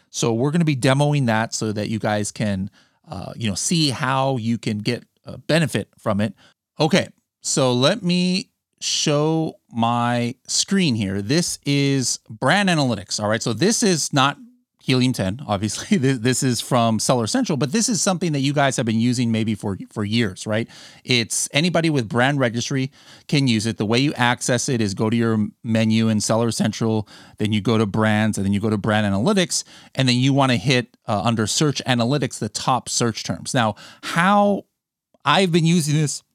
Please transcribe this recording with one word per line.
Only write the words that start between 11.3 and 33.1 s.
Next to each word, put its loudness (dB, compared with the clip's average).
is 0
brand 0
analytics, -2
all 0
right? 0
So -2
this 0
is 0
not 2
Helium 2
ten, -4
obviously. -2
<laughs> 2
This, 2
this 0
is 0
from 2
Seller 0
Central, -2
but -2
this 0
is -2
something -2
that -2
you 0
guys 2
have 0
been 2
using 2
maybe 0
for, -4
for -6
years, -2
right? -2
It's 0
anybody 2
with 0
brand 0
registry -2
can 2
use 2
it. -2
The -2
way 2
you 2
access 0
it 0
is 0
go 0
to 0
your 2
menu 2
in 2
Seller 0
Central, 0
then -2
you 2
go 2
to 2
brands, 0
and -2
then 2
you 0
go -2
to 0
brand 0
analytics, 0
and 2
then 2
you 2
wanna 2
hit, 0
uh, 0
under 0
search -2
analytics, 0
the -4
top -2
search -2